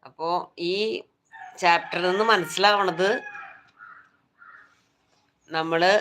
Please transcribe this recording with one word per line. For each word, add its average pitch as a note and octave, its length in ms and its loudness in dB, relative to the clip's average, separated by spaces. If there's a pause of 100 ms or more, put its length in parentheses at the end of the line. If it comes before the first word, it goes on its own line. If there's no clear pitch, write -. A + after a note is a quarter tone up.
അപ്പോ D3+ 240 -8 (300)
ഈ F3 160 -4 (840)
ചാപ്റ്ററിൽ F3 500 0
നിന്ന് G3 140 0
മനസ്സിലാവണത് F#3+ 840 2 (2500)
നമ്മള് E3 520 2